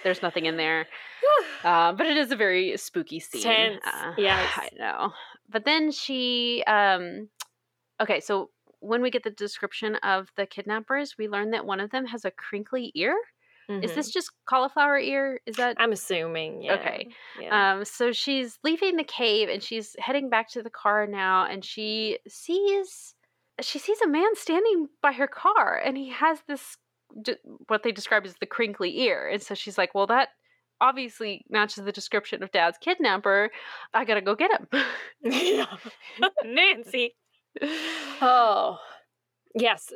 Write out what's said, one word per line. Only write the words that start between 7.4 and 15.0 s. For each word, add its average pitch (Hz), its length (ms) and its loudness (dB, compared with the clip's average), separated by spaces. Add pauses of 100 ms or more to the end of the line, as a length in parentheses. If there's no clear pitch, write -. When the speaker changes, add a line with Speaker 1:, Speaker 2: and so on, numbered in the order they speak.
Speaker 1:
okay, 208 180 0
so 196 300 -2 (320)
when 226 200 -2
we 247 80 2
get 240 140 -4
the 226 60 -6
description 208 760 -6
of 190 320 -2
the 202 100 -2
kidnappers, 220 720 -6
we 214 120 -4
learn 208 220 -2
that 226 140 -4
one 196 140 -2
of 214 120 -6
them 262 160 -4
has 226 180 -8
a 185 60 -4
crinkly 226 640 -8
ear. 277 240 0 (520)
Is 196 260 -4
this 294 140 -2
Speaker 2:
Mm-hmm. - 20 -12
Speaker 1:
just - 200 -4 (140)
cauliflower 277 540 2
ear? 269 460 -2